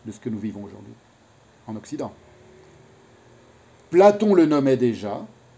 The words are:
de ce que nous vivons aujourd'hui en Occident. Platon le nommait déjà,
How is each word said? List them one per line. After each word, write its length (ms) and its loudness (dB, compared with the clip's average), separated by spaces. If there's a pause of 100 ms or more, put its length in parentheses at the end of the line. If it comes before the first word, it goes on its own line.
de 60 -12
ce 80 -20
que 100 -12
nous 100 -8
vivons 240 -12
aujourd'hui 300 -20 (720)
en 80 -14
Occident. 380 -14 (1800)
Platon 460 4
le 100 6
nommait 320 2
déjà, 480 -4 (320)